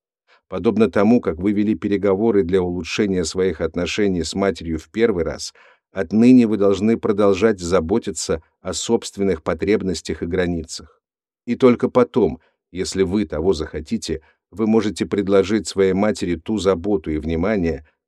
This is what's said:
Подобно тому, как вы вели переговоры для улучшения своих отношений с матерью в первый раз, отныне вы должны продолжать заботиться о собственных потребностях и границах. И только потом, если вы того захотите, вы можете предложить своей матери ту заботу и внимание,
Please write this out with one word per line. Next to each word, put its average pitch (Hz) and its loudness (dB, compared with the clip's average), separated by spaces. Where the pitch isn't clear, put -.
Подобно 101 2
тому, 110 4
как 85 -4
вы 95 -2
вели 104 0
переговоры 101 0
для 92 0
улучшения 90 -2
своих 92 -2
отношений 87 -2
с 80 -8
матерью 87 -2
в - -18
первый 107 0
раз, - -8
отныне 117 6
вы 107 0
должны 101 2
продолжать 101 2
заботиться 90 -2
о 92 -10
собственных 98 -2
потребностях 92 -2
и - -6
границах. 85 -6
И 120 -4
только 123 4
потом, 120 2
если 92 -2
вы 98 0
того 85 -2
захотите, 78 -6
вы 107 -2
можете 107 0
предложить 98 0
своей 95 2
матери 98 -2
ту 110 -4
заботу 92 -2
и 78 -4
внимание, 82 -2